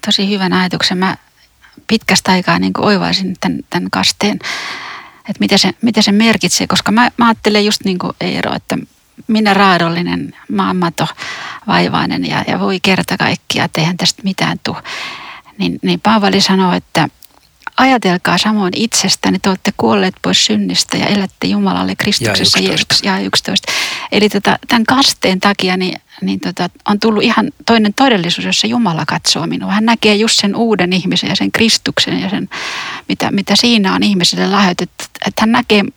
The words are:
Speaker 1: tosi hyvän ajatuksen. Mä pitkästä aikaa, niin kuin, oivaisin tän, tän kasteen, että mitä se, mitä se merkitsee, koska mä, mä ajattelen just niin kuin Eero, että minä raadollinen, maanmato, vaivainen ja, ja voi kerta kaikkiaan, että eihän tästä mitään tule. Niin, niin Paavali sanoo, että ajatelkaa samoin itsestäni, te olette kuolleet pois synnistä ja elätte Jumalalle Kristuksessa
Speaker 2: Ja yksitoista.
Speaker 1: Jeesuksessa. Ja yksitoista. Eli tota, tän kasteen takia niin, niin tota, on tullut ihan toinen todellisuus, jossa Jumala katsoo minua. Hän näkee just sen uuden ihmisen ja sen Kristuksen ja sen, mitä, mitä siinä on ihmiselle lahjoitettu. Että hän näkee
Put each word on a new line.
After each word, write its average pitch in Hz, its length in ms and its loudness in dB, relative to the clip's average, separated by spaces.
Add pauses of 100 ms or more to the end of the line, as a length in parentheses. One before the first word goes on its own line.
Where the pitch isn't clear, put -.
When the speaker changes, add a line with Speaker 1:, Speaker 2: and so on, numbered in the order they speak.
Speaker 1:
tosi 202 220 0
hyvän 190 240 0
ajatuksen. 180 460 -2
Mä 190 180 -2 (720)
pitkästä 202 460 0
aikaa, 180 260 2
niin 190 140 0
kuin, - 120 -2
oivaisin 185 560 0
tän, - 180 -2 (120)
tän 185 200 -4
kasteen, 196 480 -2 (800)
että - 220 -8
mitä 202 180 2
se, - 140 2 (100)
mitä 226 200 2
se 202 100 2
merkitsee, 202 540 2
koska 196 260 0
mä, 240 240 4
mä 240 100 2
ajattelen 214 380 2
just 208 200 -2
niin 185 140 0
kuin 180 220 -4
Eero, - 340 -4
että - 240 -6 (480)
minä 214 280 2
raadollinen, 175 800 2 (180)
maanmato, 185 540 0 (600)
vaivainen 175 600 0
ja, - 220 -2
ja - 120 -2
voi 190 220 -2
kerta - 340 0
kaikkiaan, - 480 -2
että 165 160 -4
eihän 175 160 0
tästä - 260 -2
mitään 175 420 -2
tule. - 180 -8 (760)
Niin, 180 240 -2
niin 175 180 0
Paavali 202 400 2
sanoo, 190 320 2
että 175 360 -2 (680)
ajatelkaa 196 640 2
samoin 208 380 0
itsestäni, 196 640 0
te 190 100 0
olette 190 280 -2
kuolleet 202 460 2
pois - 240 0
synnistä 202 500 0
ja - 100 0
elätte 202 400 -2
Jumalalle 190 500 0
Kristuksessa 117 600 0
Speaker 2:
Ja 190 140 0
yksitoista. - 0 -
Speaker 1:
Jeesuksessa. - 340 0
Ja 190 140 0
yksitoista. - 520 -2 (400)
Eli 208 160 4
tota, - 300 0 (100)
tän 233 160 2
kasteen 190 560 2
takia 190 360 0
niin, 185 240 -4 (220)
niin 190 180 -2
tota, 180 300 -4 (180)
on 208 120 2
tullut 220 220 2
ihan 226 240 2 (200)
toinen 214 280 4
todellisuus, 180 500 2
jossa 190 220 0
Jumala 196 400 0
katsoo - 400 -2
minua. 185 260 -4
Hän 214 120 2
näkee 226 300 2
just 220 260 2
sen 202 160 0
uuden 196 360 2
ihmisen 185 380 0
ja 190 60 -2
sen 196 160 -2
Kristuksen - 680 0
ja 185 100 -4
sen, - 180 -4 (600)
mitä, - 220 -2
mitä 202 260 0
siinä 208 380 2
on 185 80 0
ihmiselle 185 440 2
lahjoitettu. 185 580 0 (220)
Että - 160 -2
hän 220 100 2
näkee 220 320 2 (120)